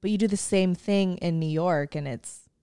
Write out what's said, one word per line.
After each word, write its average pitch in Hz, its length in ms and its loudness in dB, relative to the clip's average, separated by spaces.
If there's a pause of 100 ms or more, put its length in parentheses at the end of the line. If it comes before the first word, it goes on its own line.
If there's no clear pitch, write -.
But 202 100 -2
you 208 80 2
do 220 100 4
the 196 80 0
same 185 380 2
thing 196 440 0
in 165 220 -2
New 160 80 0
York, 156 460 0
and 147 140 -6
it's - 400 -12 (140)